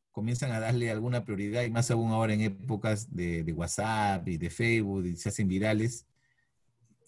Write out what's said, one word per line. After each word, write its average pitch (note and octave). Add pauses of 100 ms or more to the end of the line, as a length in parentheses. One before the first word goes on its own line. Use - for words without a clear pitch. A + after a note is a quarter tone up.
(120)
comienzan B2
a A2+
darle B2
alguna A#2+
prioridad, G#2
y A2+
más A#2+
aún A2+
ahora A2
en G#2+
épocas G#2+
de, E2+
de D#2+
WhatsApp G2
y F2
de E2+
Facebook, G#2
y F2
se -
hacen G#2
virales, G#2+ (1040)